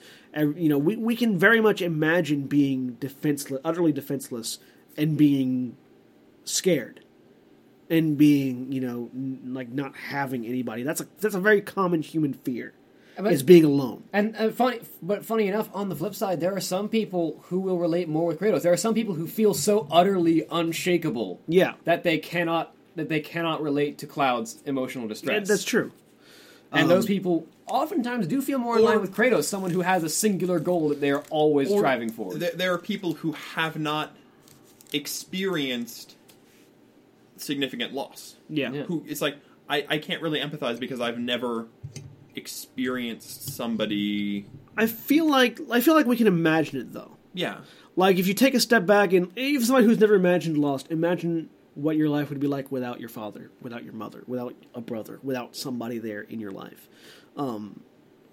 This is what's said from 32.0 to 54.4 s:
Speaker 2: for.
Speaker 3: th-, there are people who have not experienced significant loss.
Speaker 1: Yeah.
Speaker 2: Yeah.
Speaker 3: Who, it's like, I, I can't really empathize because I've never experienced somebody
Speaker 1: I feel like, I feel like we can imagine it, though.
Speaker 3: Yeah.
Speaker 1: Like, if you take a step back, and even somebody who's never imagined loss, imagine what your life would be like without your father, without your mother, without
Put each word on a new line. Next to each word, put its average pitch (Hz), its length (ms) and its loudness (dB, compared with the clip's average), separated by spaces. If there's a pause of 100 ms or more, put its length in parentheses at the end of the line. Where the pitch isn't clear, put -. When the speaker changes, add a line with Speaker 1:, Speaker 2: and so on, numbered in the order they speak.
Speaker 2:
for. 101 280 -8
Speaker 3:
th-, 170 160 -2
there 180 180 0
are 170 60 -2
people 190 360 -4
who 156 180 -4
have 160 480 -6
not 151 340 -4 (800)
experienced 147 1200 -6 (1200)
significant 127 580 -6
loss. - 420 -12 (140)
Speaker 1:
Yeah. 135 220 -2
Speaker 2:
Yeah. 143 100 -8
Speaker 3:
Who, 156 260 -6
it's 147 140 -6
like, 147 140 -2 (320)
I, 143 200 -2
I 151 100 0
can't 170 220 -6
really 151 200 -2
empathize 135 380 -4
because 123 220 -8
I've 120 180 -2
never 120 500 -4 (680)
experienced - 1160 -8
somebody 104 920 -2 (300)
Speaker 1:
I 220 100 2
feel 311 420 0
like, 254 300 4 (120)
I 240 100 4
feel 311 140 6
like 302 120 6
we 240 100 4
can 233 100 4
imagine 160 540 2
it, - 120 -12
though. - 240 -16 (180)
Speaker 3:
Yeah. 151 240 -6 (380)
Speaker 1:
Like, 185 220 4
if 185 80 2
you 196 80 2
take 262 200 4
a 233 60 4
step 226 260 4
back, 202 260 6
and 180 260 2
even 269 280 0
somebody 254 200 6
who's 220 120 6
never 208 160 6
imagined 175 440 2
loss, 143 320 0
imagine 165 580 -2 (260)
what 156 220 -2
your 151 120 2
life 147 220 -2
would 139 100 -8
be 143 60 0
like 139 240 -4
without 123 300 -6
your 117 80 -12
father, - 420 -12 (120)
without 117 220 -14
your 107 100 -16
mother, 110 320 -12
without 123 280 -8 (200)